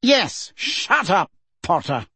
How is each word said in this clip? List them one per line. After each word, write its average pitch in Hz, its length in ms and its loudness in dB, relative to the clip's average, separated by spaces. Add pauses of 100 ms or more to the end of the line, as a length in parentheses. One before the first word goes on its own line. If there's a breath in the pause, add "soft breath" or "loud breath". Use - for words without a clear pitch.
Yes, 247 480 2
shut - 560 -2
up, 180 220 2 (320)
Potter 139 420 -2 (100)